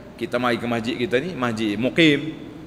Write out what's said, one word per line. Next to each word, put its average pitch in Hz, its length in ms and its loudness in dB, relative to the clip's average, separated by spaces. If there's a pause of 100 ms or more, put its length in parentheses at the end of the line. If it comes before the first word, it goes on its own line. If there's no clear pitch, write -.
(180)
Kita 123 240 -2
mari 120 160 2
ke 104 80 -6
masjid 117 320 -2
kita 120 240 2
ni, 170 160 -6
masjid 113 400 0
mukim 147 560 4 (340)